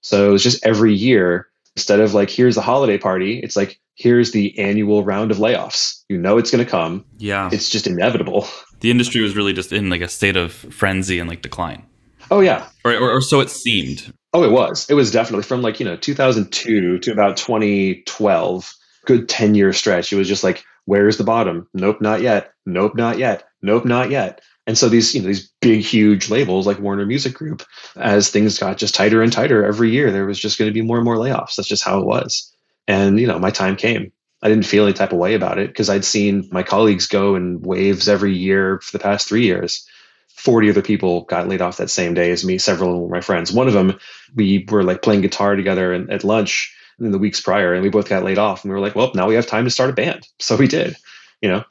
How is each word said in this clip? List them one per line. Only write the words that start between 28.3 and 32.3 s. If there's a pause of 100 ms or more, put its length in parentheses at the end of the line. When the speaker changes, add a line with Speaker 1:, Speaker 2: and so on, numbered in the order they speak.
Speaker 1:
things
got
just
tighter
and
tighter
every
year,
there
was
just
gonna
be
more
and
more
layoffs.
That's
just
how
it
was. (360)